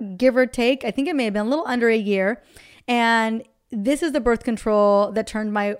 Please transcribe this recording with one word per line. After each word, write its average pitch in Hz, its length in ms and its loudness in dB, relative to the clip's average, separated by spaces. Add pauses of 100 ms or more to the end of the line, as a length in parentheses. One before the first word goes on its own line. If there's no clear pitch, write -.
(160)
give 247 200 4
or 254 100 4
take. 254 380 0
I 226 60 -2
think 277 180 -2
it 339 80 -2
may 254 80 0
have 208 80 -2
been 208 140 -2
a - 20 -4
little 302 180 -2
under 247 220 0
a 226 80 4
year. 202 460 0 (460)
And 226 540 0 (280)
this 247 320 -2
is 320 100 -2
the 285 80 0
birth 226 240 0
control 208 680 2
that 214 140 -2
turned 214 260 -6
my 208 260 -2